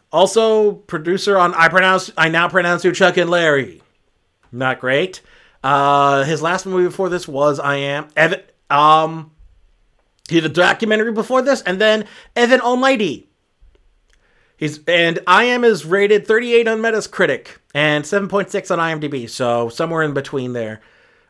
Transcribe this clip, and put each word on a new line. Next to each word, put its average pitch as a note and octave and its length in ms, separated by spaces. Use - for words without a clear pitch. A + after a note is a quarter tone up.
Also, G#3+ 600
producer F#3 640
on F3 180
I E3 120
Pronounce, F#3 480
I D#3+ 140
Now E3 180
Pronounce F3 360
You F3+ 80
Chuck F3 260
and E3+ 120
Larry. C#3+ 520
Not B2+ 280
great. C#3+ 420
Uh, C#3 600
his D3+ 200
last F3+ 240
movie F3+ 220
before F3+ 200
this F3 180
was C#3+ 320
I C#3 180
Am, C#3+ 380
Evan, E3 260
um, D#3 600
he E3 100
did D#3 120
a - 20
documentary G#3+ 580
before A3+ 300
this, C4 220
and F#3+ 180
then G#3+ 240
Evan A#3+ 260
Almighty. A#3+ 680
He's, D3 280
and E3+ 400
I G3 200
Am B3 180
is F#3+ 220
rated G3+ 420
thirty-eight A#3 400
on A3+ 120
Metacritic G3+ 680
and D3+ 320
seven G3+ 240
point G3 220
six G3 180
on E3+ 100
I E3 120
M D#3 80
D D3+ 80
B, C3+ 180
so A#2+ 440
somewhere E3 340
in D3 100
between C3+ 400
there. A2 280